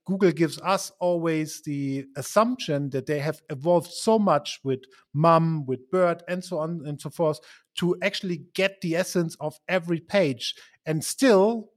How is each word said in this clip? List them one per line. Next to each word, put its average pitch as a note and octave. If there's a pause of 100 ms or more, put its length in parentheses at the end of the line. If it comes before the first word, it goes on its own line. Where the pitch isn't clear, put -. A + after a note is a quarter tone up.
Google F#3+
gives D3+
us F#3+
always E3
the C#3 (120)
assumption D#3
that C3+
they D3
have D3
evolved E3
so A3+
much F3+
with C3 (340)
mum, D#3+
with B2+
bird, F3
and F3+
so F3+
on D#3+
and D3
so -
forth, D#3 (380)
to F3
actually F3+ (100)
get F#3+
the E3
essence F3
of D3+ (100)
every E3+
page. D3+ (300)
And D#3
still, A3